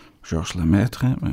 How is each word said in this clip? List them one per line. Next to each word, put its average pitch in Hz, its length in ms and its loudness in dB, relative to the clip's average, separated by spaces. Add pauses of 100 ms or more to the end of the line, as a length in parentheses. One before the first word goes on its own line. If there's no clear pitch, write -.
(260)
Georges 82 280 -4
Lemaître. 101 680 2
Eh, - 100 -2